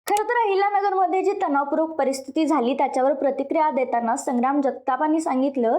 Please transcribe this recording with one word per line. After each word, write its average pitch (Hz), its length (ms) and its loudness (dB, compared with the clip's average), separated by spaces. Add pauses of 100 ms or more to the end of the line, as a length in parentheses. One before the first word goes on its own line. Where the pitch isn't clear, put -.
खरं 415 140 2
तर 466 240 0
अहिल्यानगरमध्ये 392 720 0
जी 381 100 0
तणावपूर्वक 311 580 0
परिस्थिती 277 580 -2
झाली 269 260 2
त्याच्यावर 269 400 0
प्रतिक्रिया 277 580 0
देताना 240 440 -2
संग्राम 269 460 0
जगतापांनी 277 580 0
सांगितलं 269 600 0